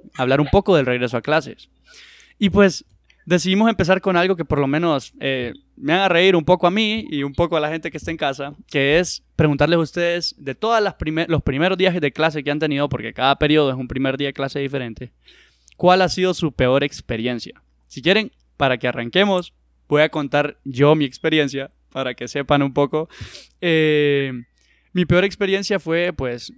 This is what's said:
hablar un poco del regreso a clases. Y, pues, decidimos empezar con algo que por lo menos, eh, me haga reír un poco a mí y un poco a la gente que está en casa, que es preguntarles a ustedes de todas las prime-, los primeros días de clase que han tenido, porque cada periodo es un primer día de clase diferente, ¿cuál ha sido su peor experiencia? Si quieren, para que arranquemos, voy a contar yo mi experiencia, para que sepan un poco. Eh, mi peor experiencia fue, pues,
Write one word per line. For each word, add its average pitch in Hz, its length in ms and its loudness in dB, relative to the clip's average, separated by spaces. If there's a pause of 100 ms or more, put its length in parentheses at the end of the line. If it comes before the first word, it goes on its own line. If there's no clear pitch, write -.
(180)
hablar 131 240 2
un 143 60 0
poco 196 280 4
del 135 120 2
regreso 123 300 -2
a 113 40 -6
clases. 147 480 -4 (720)
Y, 196 100 2
pues, 190 340 4 (440)
decidimos 185 420 2
empezar 190 320 0
con 185 160 0
algo 185 180 2
que 165 80 -6
por 147 140 -4
lo 143 80 2
menos, 147 540 -2
eh, 131 340 -6 (240)
me 143 160 -2
haga 190 160 2
reír 180 260 4
un 156 100 2
poco 180 200 2
a 175 60 2
mí 220 400 -2
y 143 100 -4
un 139 120 -6
poco 170 240 -2
a - 20 0
la 151 100 -2
gente 160 220 -8
que 160 60 -10
está - 120 -12
en 160 80 -6
casa, 143 380 -6 (120)
que 143 300 2
es - 260 -2 (120)
preguntarles 156 420 2
a 165 40 2
ustedes 170 580 -2
de 131 160 -8
todas 226 260 0
las 196 140 -2
prime-, 156 340 -4
los 156 140 0
primeros 165 340 0
días 175 240 2
de 143 100 0
clase 156 320 -2
que 143 60 -4
han 147 80 -2
tenido, 147 320 -2
porque 113 240 -8
cada 131 240 2
periodo 151 320 2
es 127 80 -2
un 127 100 -6
primer 135 300 -4
día 139 120 -4
de 135 40 -8
clase 139 260 -6
diferente, 131 520 -8 (680)
¿cuál 180 240 4
ha 180 80 2
sido 180 240 -2
su 160 200 -4
peor 131 300 2
experiencia? 120 800 -8 (240)
Si - 160 -16
quieren, 202 300 0 (260)
para 131 220 0
que 127 80 -4
arranquemos, 180 680 -2 (340)
voy 147 160 2
a 156 60 2
contar 147 540 -2
yo 143 320 4
mi 151 80 0
experiencia, 139 680 -2 (220)
para 131 220 -6
que 123 160 -12
sepan 143 340 0
un 135 100 -2
poco. 147 360 0 (500)
Eh, 151 720 2 (640)
mi 180 120 2
peor 180 180 4
experiencia 196 560 -2
fue, 170 340 -2
pues, 123 440 -8